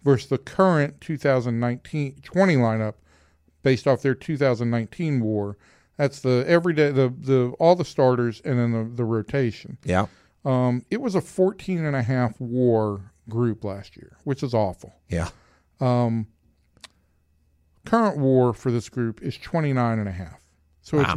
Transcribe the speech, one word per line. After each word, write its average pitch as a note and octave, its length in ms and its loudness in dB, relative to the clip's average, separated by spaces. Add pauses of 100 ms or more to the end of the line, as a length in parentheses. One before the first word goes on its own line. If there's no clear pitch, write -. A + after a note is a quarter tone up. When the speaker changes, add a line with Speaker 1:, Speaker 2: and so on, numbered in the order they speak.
Speaker 1:
Versus C#3 240 2
the C3+ 100 0
current E3 600 0
two D#3 160 -8
thousand B2 420 0
nineteen C3 640 -6
twenty F#3 340 2
lineup A2 380 0 (680)
based C3 260 0
off B2+ 140 2
their C3+ 120 0
two D3+ 220 -6
thousand B2 340 0
nineteen B2 500 -2
war. G#2 360 -2 (400)
That's C#3 240 -2
the B2+ 280 2
everyday, E3 420 2
the, C3 260 2
the, B2+ 440 0
all E3+ 160 6
the F3 80 -2
starters B2 600 0
and C3 140 0
then A#2 140 0
the, A2+ 240 -4
the A#2+ 80 -2
rotation. A2+ 800 -4
Speaker 2:
Yeah. F#2 220 0 (380)
Speaker 1:
Um, B2+ 460 0
it A3 100 -2
was B3 140 -2
a F3+ 60 0
fourteen F#3 640 -2
and C#3+ 120 -2
a C3 60 0
half B2 380 -2
war A2+ 720 0 (160)
group A2+ 360 -2
last G2+ 320 -10
year, - 280 -20
which C#3 180 -6
is B2 120 -4
awful. G2+ 400 -4 (140)
Speaker 2:
Yeah. E2 200 -2 (520)
Speaker 1:
Um, A#2+ 460 0 (1600)
current G#3+ 340 0
war C3 340 4
for B2 180 -6
this A#2 180 -2
group A#2 340 -6
is - 160 -8
twenty-nine C3 600 -2
and G#2 100 -4
a F#2+ 40 -6
half. F2+ 280 -12 (420)
So - 180 -2
it's C#3+ 140 2
Speaker 2:
Wow. - 20 -